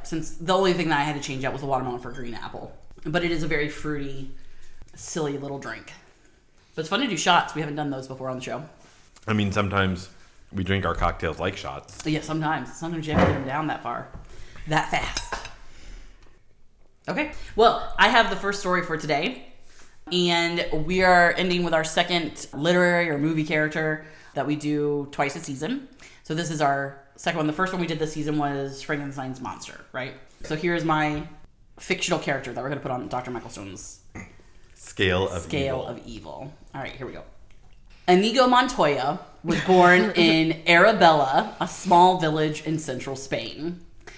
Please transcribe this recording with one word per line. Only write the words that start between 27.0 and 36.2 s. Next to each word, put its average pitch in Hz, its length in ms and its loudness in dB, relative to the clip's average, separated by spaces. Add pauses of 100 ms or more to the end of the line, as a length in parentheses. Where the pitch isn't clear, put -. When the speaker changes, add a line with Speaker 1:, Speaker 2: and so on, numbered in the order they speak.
Speaker 1:
second 170 220 -2
one. 151 80 0
The 151 60 0
first 180 200 -2
one 180 80 -2
we 170 60 0
did 160 120 -4
this 156 140 -2
season 151 260 -2
was 139 440 -2
Frankenstein's 135 580 -6
monster, - 380 -12 (140)
right? 131 220 -10 (300)
So 156 120 -6
here 170 180 -2
is 160 100 -2
my 151 420 0 (520)
fictional 175 400 -2
character 131 340 -4
that 120 100 -6
we're 135 80 -6
gonna 143 100 -6
put 139 100 -6
on 127 180 -6
Doctor 123 220 -6
Michael 120 200 -10
Stone's 98 500 -14 (720)
Speaker 2:
Scale 92 540 0
of 85 140 -4
Speaker 1:
scale 139 240 -4 (100)
Speaker 2:
evil. - 100 -6
Speaker 1:
of 120 200 -12
evil. 107 460 -14 (220)